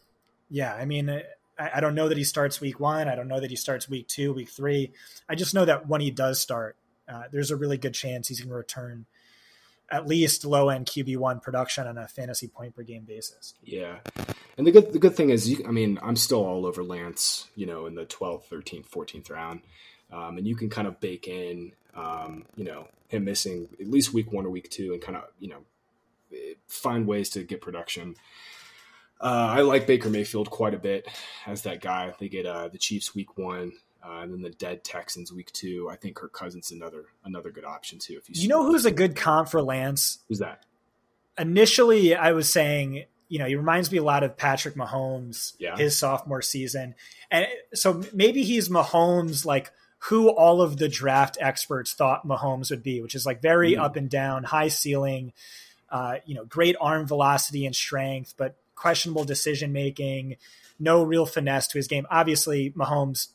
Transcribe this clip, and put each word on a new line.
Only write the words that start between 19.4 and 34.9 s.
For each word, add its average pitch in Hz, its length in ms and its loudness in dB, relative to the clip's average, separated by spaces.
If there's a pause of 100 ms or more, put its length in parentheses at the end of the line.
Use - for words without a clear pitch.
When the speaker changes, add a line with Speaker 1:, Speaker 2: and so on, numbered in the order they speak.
Speaker 2:
Um, 85 260 -12
and 98 100 -6
you 117 80 -2
can 110 140 -6
kind 104 180 -6
of 90 120 -12
bake 90 280 -8
in, 87 460 -10 (220)
um, 80 500 -12 (100)
you 107 80 -10
know, 78 240 -12 (220)
him 104 160 -4
missing 95 420 -6 (120)
at 98 80 -12
least 123 260 2
week 110 180 -2
one 98 140 -4
or 92 40 -6
week 90 200 -10
two 95 240 -8
and 85 80 -8
kind 92 160 -10
of, 87 80 -14 (140)
you 98 100 -14
know, 76 140 -18 (1040)
find 120 380 -4
ways 104 260 -2
to 95 120 -8
get 90 180 -12
production. 87 540 -10 (1040)
Uh, 120 320 2
I 135 100 6
like 135 240 6
Baker 123 240 4
Mayfield 104 400 -2
quite 104 240 -2
a 92 60 -6
bit 98 280 -4 (380)
as 101 180 -10
that 90 180 -8
guy. 92 380 -6
They 98 100 -10
get, 92 160 -8
uh, 87 240 -8
the 92 80 -18
Chiefs - 360 -6
week 98 240 -10
one. 90 360 -8 (320)
Uh, 85 160 -14
and 90 120 -12
then 90 80 -12
the 87 80 -12
dead 87 340 -10
Texans 87 480 -12